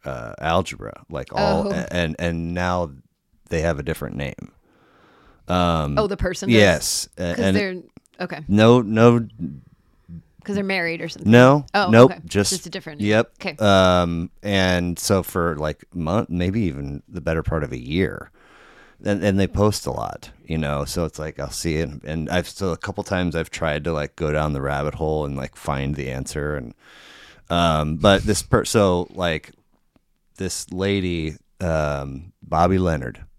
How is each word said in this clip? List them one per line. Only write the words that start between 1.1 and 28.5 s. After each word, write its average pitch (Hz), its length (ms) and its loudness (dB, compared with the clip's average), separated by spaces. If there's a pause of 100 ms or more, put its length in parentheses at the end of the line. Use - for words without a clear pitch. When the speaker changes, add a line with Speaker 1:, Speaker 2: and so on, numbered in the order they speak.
Speaker 1:
Like, - 240 -10
all - 340 0
Speaker 2:
Oh. - 20 -4
Speaker 1:
a-, - 220 -6
and, 85 260 -2
and 85 360 -4
now 90 360 -2 (600)
they 82 100 -2
have 80 180 0
a 76 40 -6
different 71 340 -6
name. - 360 -10 (960)
Um, 82 520 0
Speaker 2:
Oh, - 80 2
the 95 100 -4
person - 320 -4
does? 113 80 6
Speaker 1:
yes. 95 520 4 (100)
A-, 87 160 -4
Speaker 2:
'Cause 92 100 -2
Speaker 1:
and 190 120 2
Speaker 2:
they're, 190 200 -2 (440)
okay. 175 280 -8
Speaker 1:
no, 117 320 8
no. 113 460 4 (1160)
Speaker 2:
'Cause 202 100 -6
they're 202 100 0
married 170 380 -2
or 170 80 -8
something? - 200 -2
Speaker 1:
No. 131 440 8
Speaker 2:
Oh, 104 160 2
Speaker 1:
Nope. 120 220 10
Speaker 2:
okay. 170 120 -12
Speaker 1:
Just 98 260 0
Speaker 2:
Just - 160 -2
a 175 40 -12
different 156 320 -10
Speaker 1:
Yep. 107 380 2
Speaker 2:
Okay. 160 180 -8
Speaker 1:
Um, 90 720 4 (120)
and 90 560 0
so 98 240 0
for, 85 340 -2
like, 76 280 -6 (100)
month, 87 360 -2
maybe 90 320 -2
even 71 440 -6
the - 140 -12
better 80 220 -2
part 80 220 -2
of 64 80 -8
a 64 60 -8
year, 71 520 -4 (720)
and, 101 180 0
and 98 160 2
they 98 80 2
post 104 400 0
a - 60 -4
lot, 55 380 -8 (140)
you 80 140 -4
know, 71 260 -2
so 85 200 -4
it's 78 160 -8
like, 78 180 -10
I'll 71 140 -6
see 80 240 -4
it, 80 120 -2 (140)
and 78 280 -6
I've, 87 180 -2
so 95 240 -6
a 80 40 -4
couple - 280 -8
times 90 320 -2
I've 82 140 -4
tried 76 340 -4
to, 85 80 -2
like, 73 240 -6
go 78 160 -2
down 76 220 0
the 69 80 -4
rabbit 71 320 -4
hole 78 300 -4
and, 71 120 -8
like, 65 180 -10
find 69 400 -4
the 67 160 -8
answer, 73 460 -6
and, 60 180 -12 (760)
um, 80 460 0
but 98 280 4
this 101 180 0
per-, - 220 0